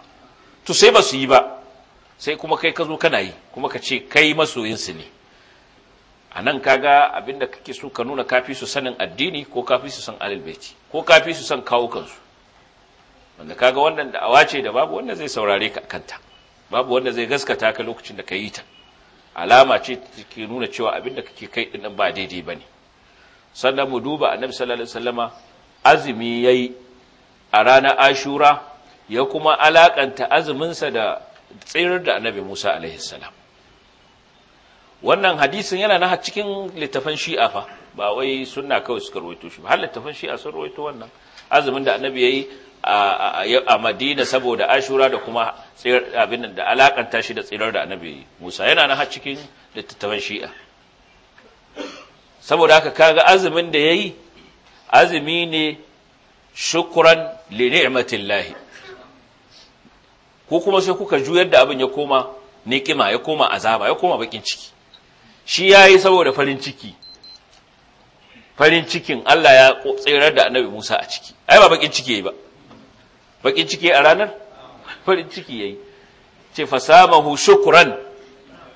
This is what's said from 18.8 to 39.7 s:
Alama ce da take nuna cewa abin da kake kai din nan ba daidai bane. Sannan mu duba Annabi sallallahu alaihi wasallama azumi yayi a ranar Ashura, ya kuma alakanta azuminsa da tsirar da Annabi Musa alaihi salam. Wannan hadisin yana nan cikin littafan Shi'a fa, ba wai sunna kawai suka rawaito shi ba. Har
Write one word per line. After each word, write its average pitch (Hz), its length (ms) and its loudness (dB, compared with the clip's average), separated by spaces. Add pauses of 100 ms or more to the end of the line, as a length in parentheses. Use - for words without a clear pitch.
Alama 113 460 4
ce 131 140 -10
da 123 100 -16 (100)
take 110 300 -16
nuna 120 200 -8
cewa 110 300 -6
abin 123 180 -10
da 127 80 -12
kake - 280 -20
kai - 200 -8
din 101 120 -16
nan 104 120 -12
ba 95 180 -2
daidai 90 300 -12
bane. 85 200 -14 (880)
Sannan 135 380 -2
mu 123 100 -6
duba 143 300 -4
Annabi 123 240 -8
sallallahu 120 280 -8
alaihi 117 120 -14
wasallama 120 360 -8 (540)
azumi 120 580 0
yayi 127 320 2 (800)
a - 120 4
ranar 131 340 6
Ashura, 143 640 2 (460)
ya 117 180 -2
kuma 151 320 0
alakanta 156 720 4
azuminsa 151 600 -4
da 107 280 -4 (440)
tsirar 175 380 -4
da 117 140 -2
Annabi 104 240 -6
Musa 98 340 -6
alaihi 82 260 -12
salam. - 300 -16 (1700)
Wannan 175 360 0
hadisin 180 400 -2
yana 202 200 0
nan 180 240 -2
cikin 196 560 -8
littafan 151 380 -6
Shi'a 143 340 -2
fa, 101 160 -10 (280)
ba 104 200 -4
wai 131 320 -6
sunna 135 340 -4
kawai 113 200 -6
suka 95 200 -12
rawaito 85 300 -16
shi - 100 -20
ba. 87 80 -12
Har 160 100 0